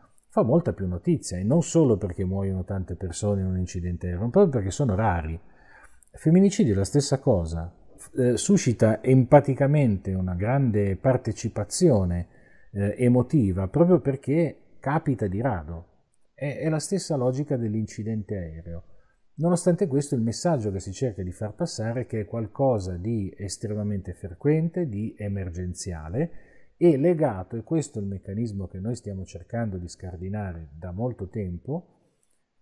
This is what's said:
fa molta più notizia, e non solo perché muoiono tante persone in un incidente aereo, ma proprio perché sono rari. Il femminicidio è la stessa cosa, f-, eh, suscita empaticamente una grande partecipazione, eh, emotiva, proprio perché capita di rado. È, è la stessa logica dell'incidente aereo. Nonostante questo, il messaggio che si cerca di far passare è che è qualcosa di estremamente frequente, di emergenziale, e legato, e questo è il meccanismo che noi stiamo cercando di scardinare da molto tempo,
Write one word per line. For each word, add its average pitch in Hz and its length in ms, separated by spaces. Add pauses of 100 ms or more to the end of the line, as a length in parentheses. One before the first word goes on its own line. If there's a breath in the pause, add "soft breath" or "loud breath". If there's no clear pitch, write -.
(300 soft breath)
fa 214 120
molta 147 300
più 95 160
notizia, 90 500
e 92 60
non 147 200
solo 135 340
perché 95 260
muoiono 95 400
tante 92 320
persone 98 460
in 92 60
un 92 100
incidente 87 480
aereo, 87 160
ma 117 80
proprio 185 240
perché 98 180
sono 117 240
rari. 85 380
Il 85 60 (800 loud breath)
femminicidio 180 580
è - 20
la 95 80
stessa - 340
cosa, 82 560 (220)
f-, - 200
eh, 123 200
suscita 113 640
empaticamente 131 1080
una 92 220
grande 104 600
partecipazione, 110 1300 (440 soft breath)
eh, 101 260
emotiva, 120 720
proprio 170 320
perché 139 800
capita 139 480
di 98 140
rado. 85 460 (460)
È, 139 260
è 151 100
la 156 100
stessa 170 380
logica 127 400
dell'incidente 110 800
aereo. 82 460 (500)
Nonostante 170 540
questo, 139 260
il 120 80
messaggio 113 500
che 95 80
si 95 120
cerca 104 320
di 90 80
far 107 240
passare 117 460
è 120 40
che 110 160
è 98 40
qualcosa 110 720
di 101 380
estremamente 104 760
frequente, 156 760
di 107 300
emergenziale, 90 1120 (460 soft breath)
e 160 200
legato, 139 580
e 113 80
questo 156 340
è 104 60
il 98 40
meccanismo 98 600
che 95 120
noi 113 140
stiamo 98 300
cercando 98 540
di 87 100
scardinare 90 880
da 90 140
molto 110 360
tempo, 104 600 (760)